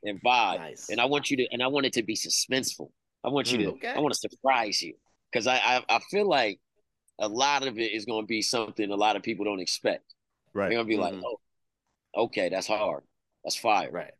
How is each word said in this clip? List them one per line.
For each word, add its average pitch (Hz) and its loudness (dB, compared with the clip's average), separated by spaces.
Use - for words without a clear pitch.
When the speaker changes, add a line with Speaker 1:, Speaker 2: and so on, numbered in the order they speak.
Speaker 1:
and 101 -8
vibe. 113 4
Speaker 2:
nice. - -14
Speaker 1:
And 110 0
I 123 4
want 143 2
you 135 0
to, 123 2
and 120 -4
I 127 2
want 139 2
it - 0
to 120 0
be 107 -2
suspenseful. - -2
I 123 -2
want 135 0
you 123 2
Speaker 3:
Mm. 101 2
Speaker 1:
to, 95 -2
Speaker 2:
Okay. 240 -6
Speaker 1:
I - -2
wanna 143 2
surprise 117 0
you. 85 -10
'Cause 113 0
I, 127 4
I, 120 2
I 117 4
feel 202 2
like 123 2
a 107 -2
lot 135 2
of 110 -6
it 110 -2
is 104 -4
gonna 110 -4
be 110 0
something 107 -2
a 101 -2
lot 104 4
of 101 -4
people 101 -4
don't 101 -2
expect. - -2
Speaker 3:
Right. 98 0
Speaker 1:
They're 117 2
gonna 113 -2
be 110 2
like, 92 0
Speaker 2:
Mm-hmm. 92 -10
Speaker 1:
"Oh, - -6
okay, 98 0
that's 95 -4
hard. 95 0
That's - -4
fire." 98 2
Speaker 2:
Right. 85 -8